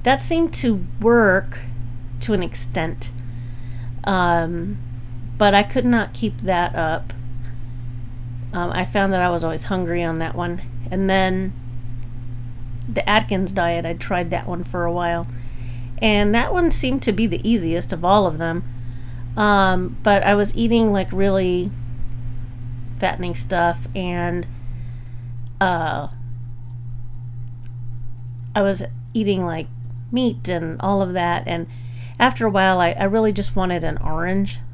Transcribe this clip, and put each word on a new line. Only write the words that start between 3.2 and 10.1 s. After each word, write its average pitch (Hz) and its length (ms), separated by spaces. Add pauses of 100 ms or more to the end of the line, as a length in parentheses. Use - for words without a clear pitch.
Um, 175 720 (600)
but 208 160
I 208 100
could 240 220
not 233 280
keep - 260
that 175 360
up. 165 380 (1400)
Um, 175 180
I 180 140
found 196 280
that 185 80
I 180 80
was 170 140
always 160 220
hungry 175 380
on 165 160